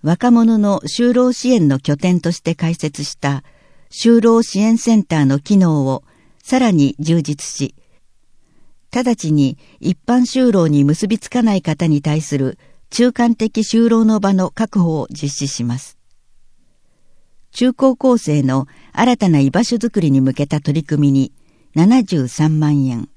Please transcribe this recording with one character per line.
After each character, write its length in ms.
若 300
者 260
の 220
就 320
労 200
支 180
援 180
の 100
拠 180
点 240
と 120
し 80
て 160
開 180
設 300
し 100
た 300
就 320
労 220
支 160
援 180
セ 200
ン 80
タ 140
ー 60
の 140
機 180
能 300
を 160
さ 160
ら 140
に 260
充 240
実 240
し、 300
直 220
ち 180
に 240
一 260
般 180
就 280
労 160
に 160
結 240
び 140
つ 100
か 140
な 100
い 80
方 240
に 160
対 180
す 160
る 220
中 220
間 240
的 240
就 280
労 160
の 140
場 140
の 180
確 300
保 200
を 80
実 380
施 20
し 140
ま 160
す。 180
中 200
高 220
校 240
生 240
の 240
新 240
た 120
な 100
居 120
場 120
所 140
づ 120
く 120
り 100
に 100
向 140
け 140
た 120
取 200
り 40
組 280
み 0
に 200
七 280
十 240
三 320
万 280
円。 300